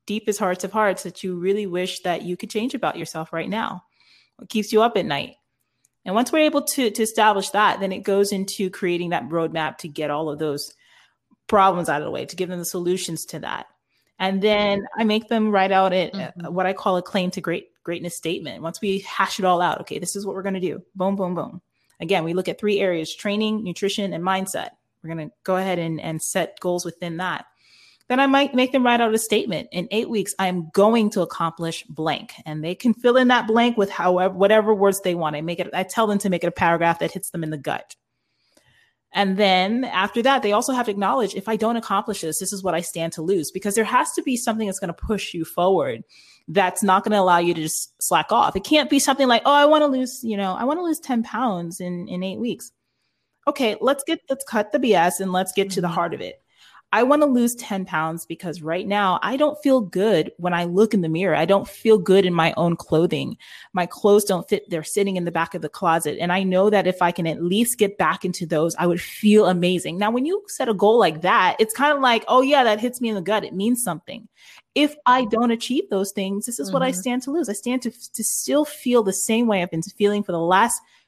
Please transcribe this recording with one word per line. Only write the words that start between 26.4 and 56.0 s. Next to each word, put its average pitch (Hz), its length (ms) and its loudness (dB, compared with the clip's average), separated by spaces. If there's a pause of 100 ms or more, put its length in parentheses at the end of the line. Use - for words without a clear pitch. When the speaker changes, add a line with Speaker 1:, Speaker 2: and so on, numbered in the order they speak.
Speaker 1:
goals 180 240 -2
within 170 340 -10
that. 175 280 -6 (600)
Then 254 120 2
I 277 60 4
might 277 280 4
make 254 180 2
them 262 120 2
write 240 160 4
out 226 140 2
a 226 40 4
statement. - 540 -2
"In 175 180 -4
eight 220 200 -2
weeks, 208 280 -2
I 190 100 0
am 175 240 -4
going 214 380 4
to 196 120 0
accomplish 165 680 -6
blank." 156 440 -6 (120)
And 151 200 -8
they 170 100 -4
can 226 200 2
fill 240 220 4
in 254 120 6
that 247 180 4
blank 233 300 2
with 196 140 2
however, 180 440 2
whatever 208 400 6
words 196 280 4
they 180 120 0
want. 156 220 -2
I 151 60 -6
make 170 180 -6
it, 175 120 -8
I 180 120 -2
tell 220 240 0
them 208 100 2
to 202 120 -2
make 175 120 -2
it 175 60 0
a 175 40 -2
paragraph 170 480 2
that 165 120 -4
hits - 180 -10
them 165 140 -6
in 156 60 -6
the 156 80 -6
gut. - 360 -8 (1160)
And 190 260 0
then 202 460 2
after 208 380 -2
that, 269 200 2
they 208 100 0
also 240 220 0
have 240 120 -2
to 220 60 -2
acknowledge, 202 420 0
"If 202 140 -10
I 220 80 0
don't 220 200 0
accomplish 202 440 -4
this, 156 180 -4
this 185 140 -6
is 196 100 -10
what 185 120 0
I 175 80 -2
stand 165 320 -6
to 165 80 -8
lose," 170 280 -2
because 202 240 -6
there 220 100 2
has 247 280 0
to - 100 -4
be 254 140 -2
something 220 300 -2
that's 190 120 -4
gonna 175 140 -6
push - 400 -6
you 165 120 -6
forward, 160 600 0 (420)
that's 180 360 0
not 196 220 4
gonna 208 160 2
allow 180 180 6
you 175 160 2
to 160 80 -6
just - 400 -6
slack 160 300 2
off. 226 220 4
It 196 100 -6
can't 294 260 2
be 277 80 4
something 269 300 2
like, 233 180 4
"Oh, 277 60 6
I 285 120 6
wanna 302 240 6
lose, 254 340 -4
you 220 140 -4
know, 196 180 -2
I - 100 -4
wanna 311 180 -2
lose 330 180 -2
ten 233 220 -2
pounds 190 580 -4
in, 180 280 -6
in 180 140 -6
eight 190 160 -6
weeks." 226 320 -6 (760)
Okay, 262 340 0
let's 277 240 0
get, 320 240 -4
let's 269 160 -6
cut 208 280 -4
the 294 60 2
B 247 160 4
S 175 260 2
and 190 120 -4
let's 185 200 -2
get 196 180 -2
to 190 100 -4
the 180 60 0
Speaker 2:
Mm-hmm. 165 80 -4
Speaker 1:
heart 170 200 -2